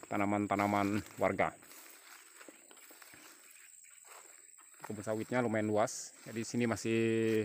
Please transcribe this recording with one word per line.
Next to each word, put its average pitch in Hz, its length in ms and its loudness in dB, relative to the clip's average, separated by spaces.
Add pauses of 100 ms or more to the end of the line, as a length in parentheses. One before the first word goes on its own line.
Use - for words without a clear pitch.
tanaman-tanaman 101 960 0 (160)
warga. 95 320 2 (3250)
Kebun 107 160 -8
sawitnya 110 400 0
lumayan 110 240 2
luas, 107 480 0 (160)
jadi 113 160 -6
sini 120 240 0
masih 113 280 0 (460)